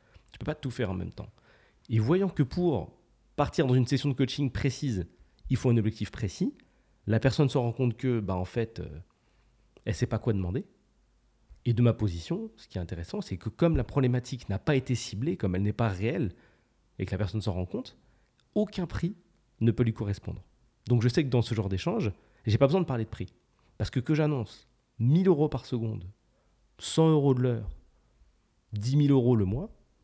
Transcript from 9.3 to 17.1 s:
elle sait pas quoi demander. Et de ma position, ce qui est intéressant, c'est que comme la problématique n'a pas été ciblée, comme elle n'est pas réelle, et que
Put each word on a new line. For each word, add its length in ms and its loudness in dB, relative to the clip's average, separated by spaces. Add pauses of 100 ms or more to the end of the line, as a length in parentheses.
elle 100 -2
sait 120 -2
pas 120 -2
quoi 140 0
demander. 320 -2 (1000)
Et 100 2
de 100 4
ma 100 6
position, 640 -4
ce 120 -20
qui 120 -8
est 20 -4
intéressant, 400 -8
c'est 160 -8
que 100 -8
comme 300 0
la 60 0
problématique 640 -2
n'a 80 -2
pas 180 0
été 200 0
ciblée, 420 -4
comme 160 -2
elle 80 0
n'est 120 0
pas 160 0
réelle, 440 -2 (640)
et 80 -4
que 60 -6